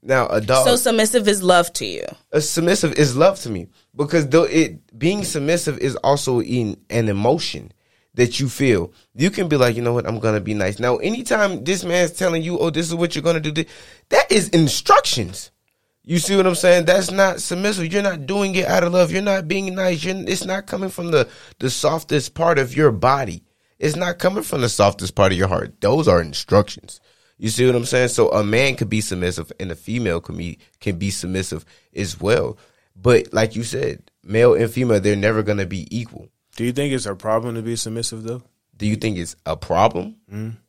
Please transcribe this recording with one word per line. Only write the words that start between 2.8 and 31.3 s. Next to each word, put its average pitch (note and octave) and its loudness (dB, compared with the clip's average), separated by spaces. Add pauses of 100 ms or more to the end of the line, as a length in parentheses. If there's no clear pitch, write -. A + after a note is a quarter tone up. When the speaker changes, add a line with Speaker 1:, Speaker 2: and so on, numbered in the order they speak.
Speaker 1:
is C#3 4
love F#3 4
to A#2+ -8
me F2 -8 (280)
because D3 0
though E3 6
it, C#3+ -2
being F#3 0
submissive D#3 -2
is C3+ -2
also C3+ 0
in, A#2 -2 (120)
an A2+ 0
emotion G#2 0 (440)
that A#2+ 0
you C#3 -2
feel. A2 0 (220)
You D3 0
can G3 -4
be D3+ 2
like, B2 4
"You A#2+ -4
know A#2+ 0
what? A#2+ -2
I'm A2 -4
gonna G#2+ 0
be G#2 -4
nice." G2+ -2
Now, A#2+ 0
anytime G#3 -2
this F3+ -2
man's F3 0
telling E3+ -2
you, E3+ -4
"Oh, E3 0
this D#3+ -4
is E3+ -4
what E3+ -2
you're D3+ -6
gonna E3 0
do," D3+ -4
th-, D#3 -4 (420)
that - 2
is F#3+ 2
instructions. D#3 2 (540)
You E3+ -2
see F#3+ 0
what F#3+ 6
I'm F3 2
saying? F3 4
That's F#3 2
not F#3+ 2
submissive. F#3 -4
You're G3+ 0
not F3 -4
doing G3 -2
it F#3 0
out F#3 2
of F3 0
love. F3+ 4
You're F#3+ -2
not F#3+ -2
being F#3+ -4
nice. F3+ -2
You're, F#3 -4 (120)
it's G3 -4
not F#3+ -6
coming F#3+ -6
from E3+ -8
the, C3+ 4 (320)
the B2+ -2
softest D3 -2
part E3 2
of B2+ -2
your D3 6
body. A2+ 0 (340)
It's D3+ -2
not F3 -4
coming G3 0
from D3 -4
the A#2 0
softest G2+ 2
part F#2+ 4
of F2+ -2
your F#2+ 0
heart. - -4
Those C3+ 2
are F2+ 6
instructions. - -2 (380)
You A2 -4
see A#2+ 2
what B2+ 4
I'm A#2+ -2
saying? B2+ 2
So A#2 4
a G#2 2
man B2 2
could G#2+ -4
be A2 0
submissive F2+ -4
and F#2+ -8
a E2 -8
female G#2 -4
can E2+ -12
be, E2+ -10 (220)
can F#2+ -4
be G2 -4
submissive F#2 -6 (320)